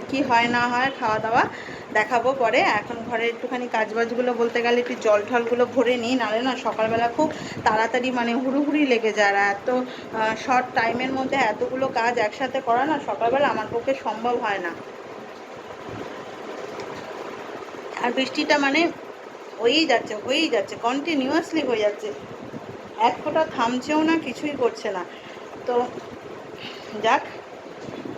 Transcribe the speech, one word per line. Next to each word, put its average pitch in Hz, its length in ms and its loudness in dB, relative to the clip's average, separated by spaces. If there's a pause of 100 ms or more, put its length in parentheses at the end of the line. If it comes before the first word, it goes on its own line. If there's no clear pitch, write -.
কি 269 140 0
হয় 233 260 4
না 240 200 2
হয়, 247 220 2 (100)
খাওয়া 220 180 2
দাওয়া 226 240 4 (500)
দেখাবো 214 400 2
পরে। 247 280 4
এখন 233 360 2 (140)
ঘরে 233 180 0
একটুখানি 247 400 -4
কাজবাজগুলো 233 680 0
বলতে 233 280 2
গেলে 240 180 4
একটু 247 200 -2
জল 208 200 6 (100)
ঠলগুলো 240 340 2 (100)
ভরে 247 220 4
নিই, 240 180 0
নাহলে 226 280 2
না 254 140 0
সকালবেলা 226 520 0
খুব 311 200 2 (360)
তাড়াতাড়ি 233 460 4
মানে 240 240 0
হুড়ুহুড়ি 277 520 2
লেগে 220 260 4
যায়। 202 160 4
আর 202 80 4 (180)
এত, - 160 -4
আহ, 220 640 -2 (120)
শর্ট 247 280 4
টাইমের 240 380 2
মধ্যে 262 240 0
এতগুলো 247 520 2
কাজ 240 300 2
একসাথে 254 420 0
করা 247 240 4
না 302 120 2 (100)
সকালবেলা 240 420 2
আমার 220 240 0
পক্ষে 240 220 0 (100)
সম্ভব 226 300 0 (100)
হয় 202 140 0
না। 170 140 -4 (3250)
আর 240 100 0
বৃষ্টিটা 294 460 2
মানে 277 220 2 (800)
হয়েই 269 280 4
যাচ্ছে, 226 280 2 (100)
হয়েই 294 240 2
যাচ্ছে, 214 340 0
কন্টিনিউয়াসলি 285 840 0
হয়ে 220 160 2
যাচ্ছে, 208 240 -2 (920)
এক 240 140 4 (100)
ফোঁটা 320 180 2 (140)
থামছেও 254 460 0
না, 320 160 4
কিছুই 285 440 -4
করছে 226 280 0
না। 185 120 -4 (640)
তো 247 80 0 (1300)
যাক, 233 200 4 (960)